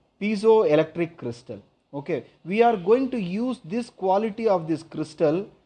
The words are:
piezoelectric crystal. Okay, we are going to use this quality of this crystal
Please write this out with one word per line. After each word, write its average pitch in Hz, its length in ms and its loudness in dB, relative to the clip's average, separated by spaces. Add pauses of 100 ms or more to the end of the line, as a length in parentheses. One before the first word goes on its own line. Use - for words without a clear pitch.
(200)
piezoelectric 190 960 2
crystal. 117 440 -12 (320)
Okay, 143 340 -6 (180)
we 202 180 0
are 233 140 4
going 233 340 2
to 254 100 -4
use 214 440 -6
this 226 260 -8
quality 208 560 -2
of 180 220 0
this 160 160 -4
crystal 156 640 -2 (180)